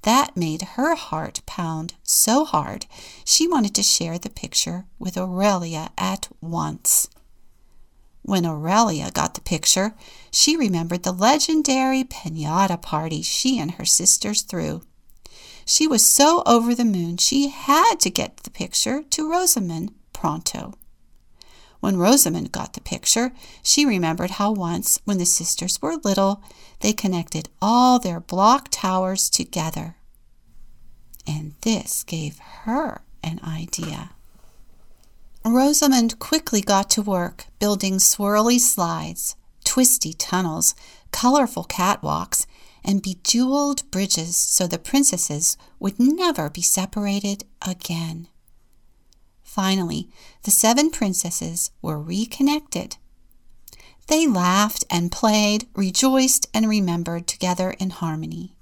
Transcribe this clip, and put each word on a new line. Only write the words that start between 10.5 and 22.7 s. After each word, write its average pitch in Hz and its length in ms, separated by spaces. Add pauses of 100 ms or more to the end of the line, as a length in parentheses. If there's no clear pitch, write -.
remembered 175 460
the 185 100
legendary 262 920
piñata 170 760
party 156 400
she - 360
and 165 140
her - 140
sisters 202 560
threw. 165 400 (840)
She - 220
was 247 180
so 311 400
over 233 300
the 240 80
moon 175 320
she 277 320
had 320 540
to - 80
get - 340
the - 80
picture 254 600
to 311 200
Rosamond 208 600 (180)
pronto. - 640 (1080)
When 196 160
Rosamond 175 560
got - 220